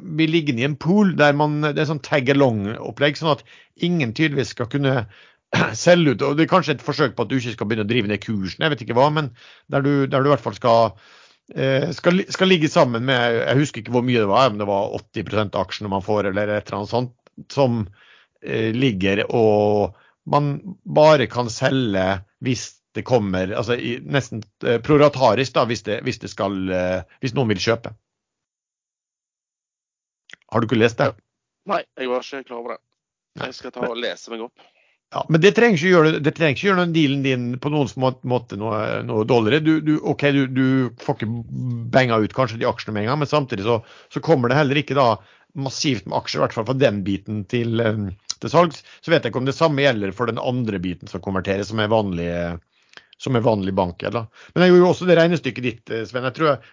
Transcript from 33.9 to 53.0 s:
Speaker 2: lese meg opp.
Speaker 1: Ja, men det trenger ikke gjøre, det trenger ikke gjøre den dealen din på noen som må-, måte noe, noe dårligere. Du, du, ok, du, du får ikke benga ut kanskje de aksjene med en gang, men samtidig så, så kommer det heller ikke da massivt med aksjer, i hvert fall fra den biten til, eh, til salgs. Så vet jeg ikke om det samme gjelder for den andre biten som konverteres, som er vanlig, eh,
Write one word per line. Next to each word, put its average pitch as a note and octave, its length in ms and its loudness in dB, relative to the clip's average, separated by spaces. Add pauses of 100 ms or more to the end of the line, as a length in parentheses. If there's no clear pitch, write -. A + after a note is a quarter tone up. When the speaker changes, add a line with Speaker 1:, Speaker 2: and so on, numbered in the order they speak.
Speaker 2:
lese A2+ 320 -10
meg A2+ 120 -10
opp. - 200 -20 (480)
Speaker 1:
Ja, - 160 -4
men D#3+ 160 4
det G3+ 120 6
trenger A3+ 200 6
ikke E3 160 2
gjøre, D#3+ 180 6 (140)
det D3 140 0
trenger D3+ 180 2
ikke F#3 140 -4
gjøre F3+ 160 2
den E3 100 -2
dealen C#3 280 2
din B2+ 180 0 (180)
på D3+ 120 -4
noen D3 180 0
som C3+ 160 -8
må-, B2+ 80 0 (140)
måte A#2+ 320 -2
noe, G#2+ 180 -4 (260)
noe A#2 240 -2
dårligere. A#2+ 360 4
Du, D#3 80 4 (120)
du, D3+ 80 2 (160)
ok, C#3+ 240 -2
du, C#3 160 2
du C3 160 0 (400)
får C#3 140 -4
ikke A2 100 -4 (640)
benga B2+ 300 4
ut G#2 140 -2
kanskje A#2 260 -2
de B2 60 0
aksjene A2 280 -6
med G#2 80 -4
en A#2 80 -2
gang, D3+ 80 -2
men C#3+ 80 -4
samtidig A#2+ 380 -2
så, A#2 100 2 (360)
så C3+ 120 -6
kommer C3 240 4
det C3 80 2
heller D3 240 2
ikke C3+ 160 -4
da B2+ 140 4 (420)
massivt C3 560 -4
med G2 80 -4
aksjer, - 240 -4
i D3 60 2
hvert - 100 -6
fall A#2 140 -4
fra C3+ 100 -2
den G#2 240 2
biten G2+ 480 -4
til, A#2 320 -2
eh, A2 160 0 (400)
til A#2 120 -8
salgs. E3 280 2 (240)
Så D#3+ 80 -4
vet D#3 80 6
jeg A#2+ 140 -4
ikke B2+ 100 -2
om C3+ 80 -2
det C3 60 -8
samme D3 260 2
gjelder G2+ 320 0
for A#2 160 -2
den C3 80 -6
andre B2 400 -2
biten F2 320 -8
som F#2 120 -8
konverteres, G2 440 -2
som G#2+ 160 -2
er G#2 80 0
vanlig, F2+ 400 0
eh, F2 240 -4 (640)